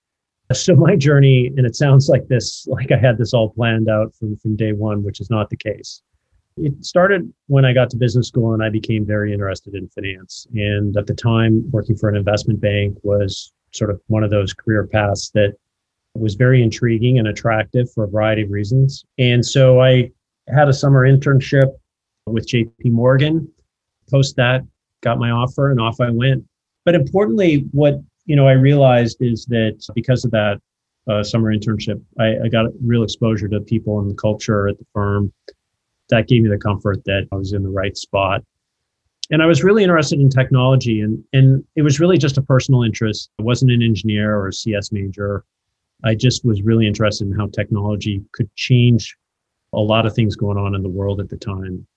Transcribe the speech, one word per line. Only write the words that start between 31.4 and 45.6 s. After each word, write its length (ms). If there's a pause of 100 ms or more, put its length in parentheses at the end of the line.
internship, 460 (160)
I, 280
I 20
got 240 (100)
real 220
exposure 460
to 100
people 400
and 100
the 60
culture 540
at 100
the 140
firm. 380 (800)
That 200
gave 120
me 80
the 80
comfort 460
that 300
I 20
was 160
in 120
the 60
right 280
spot. 440 (880)
And 140
I 20
was 160
really 220
interested 380
in 80
technology, 720
and, 200 (120)
and 280 (140)
it 60
was 180
really 180
just 200
a 40
personal 420
interest. 540
I 60
wasn't 280
an 100
engineer 560
or 100
a 60
C 200
S 200
major. 500 (640)